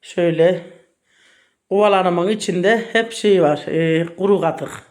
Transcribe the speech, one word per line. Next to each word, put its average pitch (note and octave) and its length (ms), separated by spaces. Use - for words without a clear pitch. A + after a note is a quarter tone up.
Şöyle. E3+ 600
Kovalarımın F#3+ 600
içinde G#3+ 640
hep A3+ 180
şey G3 300
var. D3 260
E, E3 380
kuru G3 260
katık. D#3 500